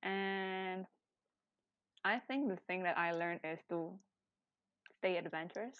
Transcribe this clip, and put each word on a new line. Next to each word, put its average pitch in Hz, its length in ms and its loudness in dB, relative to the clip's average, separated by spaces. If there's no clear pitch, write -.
And 190 840 0
I 214 160 4
think 269 280 0
the 190 80 0
thing 185 160 -2
that 175 120 4
I 170 160 2
learned 170 320 0
is 160 140 -2
to 170 280 -2
stay 185 180 0
adventurous. 170 640 -4